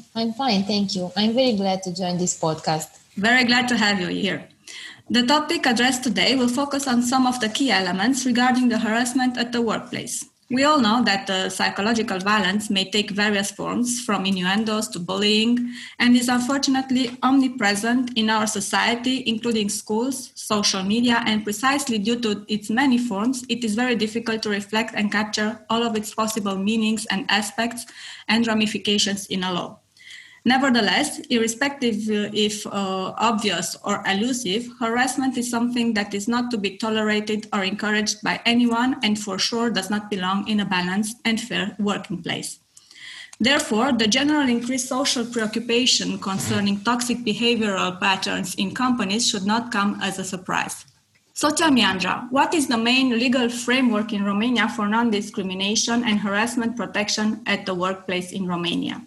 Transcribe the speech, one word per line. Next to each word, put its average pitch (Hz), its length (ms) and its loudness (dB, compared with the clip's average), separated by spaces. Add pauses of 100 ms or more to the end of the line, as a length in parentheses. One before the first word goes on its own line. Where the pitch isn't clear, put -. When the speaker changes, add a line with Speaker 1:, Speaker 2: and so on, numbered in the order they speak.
(140)
Speaker 1:
I'm 226 200 -2
fine, 214 320 0
thank 202 300 0
you. 180 220 -4
I'm 214 160 2
very 247 220 4
glad 190 260 0
to 180 140 -6
join 180 240 -2
this 180 200 -2
podcast. 160 600 -2 (160)
Speaker 2:
Very 240 300 4
glad 240 240 2
to 240 60 2
have 202 240 2
you 175 100 -2
here. 180 380 -4 (640)
The 240 160 2
topic 294 400 2
addressed 247 380 2
today 202 320 2
will 247 260 2
focus 277 260 -2
on 240 140 2
some 254 240 2
of 240 140 0
the 214 100 0
key 254 220 0
elements 190 560 2
regarding 247 420 4
the 220 80 2
harassment 240 600 0
at 240 120 -4
the 240 120 0
workplace. - 600 -6 (260)
We 254 120 2
all 302 160 6
know 233 240 6
that, 196 260 0
uh, 190 180 0
psychological 196 680 0
violence 196 540 2
may 190 180 0
take 208 220 0
various 202 400 0
forms, 220 500 -2
from 190 240 0
innuendos 202 640 0
to - 120 -8
bullying, 214 720 2 (280)
and 240 160 6
is 247 120 4
unfortunately 262 920 0
omnipresent 247 960 2
in 220 140 2
our 220 160 2
society, 233 800 0
including 220 420 0
schools, 233 640 -4
social 202 480 -2
media, 233 460 2
and 214 160 0
precisely 254 560 0
due 233 220 0
to 208 260 -2
its 214 240 -4
many 247 260 4
forms, 233 500 -2
it 240 160 -4
is 208 120 0
very 247 200 2
difficult 220 460 -2
to 220 80 -4
reflect 214 460 -2
and 208 160 0
capture 214 480 -2 (100)
all 226 140 0
of 226 120 0
its 214 200 -6
possible 208 420 -2
meanings 214 540 0
and 196 180 -4
aspects 226 560 -2 (420)
and 226 200 2
ramifications 208 800 0
in 190 160 -4
a 185 100 -2
law. - 240 -6 (680)
Nevertheless, 240 760 2 (100)
irrespective, 226 800 0
uh, 208 240 -2
if, 208 320 -2
uh, 190 520 -4
obvious 208 680 0
or 202 240 -2
elusive, 214 640 -2 (100)
harassment 254 580 0
is 240 120 -2
something 240 460 0
that 208 180 -2
is 202 160 -4
not 240 220 0
to 240 60 -2
be 190 200 -2
tolerated 214 760 0
or 208 140 0
encouraged 208 580 -2
by 180 220 -2
anyone 240 580 4
and 214 160 2
for 190 180 -4
sure 233 320 0
does 185 200 -2
not 208 200 -4
belong 196 380 -2
in 214 140 2
a 196 40 0
balanced 185 600 -2
and 226 160 0
fair 185 360 -4
working 202 460 -4
place. - 340 -6 (840)
Therefore, 269 500 2
the 226 160 2
general 285 400 4
increased 240 400 0
social 262 380 -2
preoccupation 220 920 0
concerning 202 680 0
toxic 240 320 0
behavioral 208 840 0
patterns 190 560 -2
in 196 180 -2
companies 233 560 0
should 190 160 -2
not 226 280 0
come 202 280 0
as 190 180 -4
a 185 40 -4
surprise. - 600 -4 (480)
So - 160 2
tell 320 200 4
me, 254 120 6
Andra, 185 480 0
what 269 240 2
is 302 140 2
the 240 100 0
main 240 420 2
legal 240 300 2
framework 233 640 0
in 202 100 0
Romania 214 460 2
for 214 180 -2
non-discrimination 220 1160 0
and 208 160 2
harassment 226 560 -2
protection 214 680 -2
at 196 200 0
the 190 100 -2
workplace 180 560 -4
in 190 160 -4
Romania? 170 600 -4